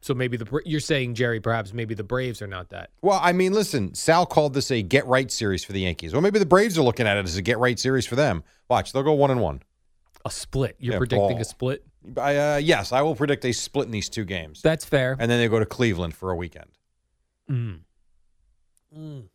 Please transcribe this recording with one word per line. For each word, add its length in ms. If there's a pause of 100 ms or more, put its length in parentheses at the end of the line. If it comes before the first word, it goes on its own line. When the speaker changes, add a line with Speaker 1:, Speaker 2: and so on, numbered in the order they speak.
Speaker 1:
so 140
maybe 220
the 100
Bra-, 200
you're 140
saying, 340
Jerry, 240
perhaps 340
maybe 220
the 80
Braves 400
are 60
not 220
that. 200 (120)
Speaker 2:
Well, 200
I 100
mean, 200
listen, 420
Sal 320
called 260
this 200
a 100
get 240
right 240
series 340
for 80
the 100
Yankees. 300
Well, 100
maybe 180
the 40
Braves 320
are 60
looking 240
at 100
it 80
as 120
a 60
get 160
right 200
series 260
for 120
them. 260 (260)
Watch, 240
they'll 120
go 80
one 180
and 100
one. 220 (600)
Speaker 1:
A 80
split. 480
You're 140
Speaker 2:
Yeah, 40
Speaker 1:
predicting 380
Speaker 2:
ball. 40
Speaker 1:
a 40
split? 400 (320)
Speaker 2:
I, 200
uh, 220
yes, 340
I 100
will 140
predict 280
a 80
split 340
in 40
these 180
two 160
games. 380
Speaker 1:
That's 220
fair. 340
Speaker 2:
And 100
then 120
they 80
go 100
to 80
Cleveland 480
for 160
a 60
weekend. 340 (800)
Speaker 1:
Mm. 300 (1160)
Mm. 280 (100)